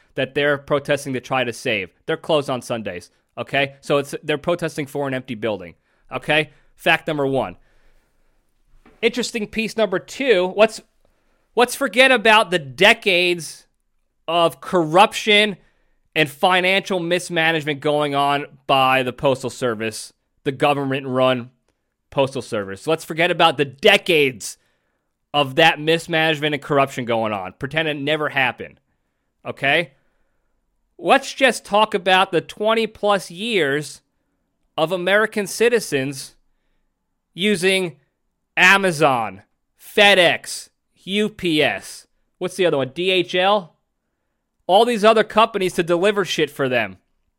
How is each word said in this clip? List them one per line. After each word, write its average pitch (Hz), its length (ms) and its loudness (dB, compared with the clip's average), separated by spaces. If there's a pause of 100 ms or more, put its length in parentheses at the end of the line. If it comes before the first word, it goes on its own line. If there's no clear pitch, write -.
(140)
that 135 220 -6
they're 143 240 2
protesting 139 540 -2
to 123 60 -4
try 131 240 -2
to 120 100 -4
save. 104 380 -4 (140)
They're 160 100 -4
closed 151 340 -2
on 123 120 -6
Sundays, 101 480 -10 (260)
okay? 139 460 -4
So 151 160 0
it's, 139 240 -6
they're 151 160 -4
protesting 160 480 -6
for 143 220 -6
an 131 80 -4
empty 127 180 -8
building, 104 400 -8 (380)
okay? 151 400 -2 (240)
Fact 165 320 0
number 151 180 -2
one. 123 320 -4 (1400)
Interesting 226 460 -4
piece 214 300 -6
number 196 200 0
two. 185 580 0
Let's, 220 260 2 (760)
let's 240 200 2
forget 262 360 2
about 220 400 4
the 175 80 0
decades 175 1080 0 (600)
of 165 340 0
corruption 202 960 2 (580)
and 156 140 0
financial 185 680 0
mismanagement 165 800 -2
going 147 360 0
on 143 300 0 (220)
by 135 360 4
the 123 100 -6
Postal 131 360 -2
Service, 110 640 -6 (300)
the 147 80 -4
government-run 131 1000 0 (580)
Postal 135 320 -2
Service. 98 440 -8
Let's 156 200 -2
forget 170 260 0
about 165 260 2
the 147 80 0
decades 147 920 0 (760)
of 139 220 -2
that 160 240 4
mismanagement 160 760 -2
and 143 80 -6
corruption 139 440 -2
going 113 280 -2
on. 92 200 -8
Pretend 151 340 -6
it 151 100 -4
never 147 320 -2
happened, 117 500 -4 (640)
okay? 143 500 -2 (1080)
Let's 233 340 0
just - 320 0
talk 208 300 2
about 190 360 2
the 214 80 0
twenty 220 460 -2
plus 202 460 -2
years 165 680 -4 (760)
of 156 140 0
American 202 560 0
citizens 147 880 -2 (960)
using 190 640 0 (580)
Amazon, 156 840 2 (400)
FedEx, 185 880 2 (340)
U 202 260 -2
P 165 340 0
S. - 420 -4 (320)
What's 180 180 -8
the 185 120 2
other 156 100 0
one? 131 120 -2
D 185 200 -4
H 180 240 0
L? 185 420 0 (920)
All 202 180 6
these 233 180 0
other 220 200 6
companies 208 500 0
to 180 100 0
deliver 180 400 0
shit 156 280 -2
for 135 180 -4
them. 107 280 -2 (420)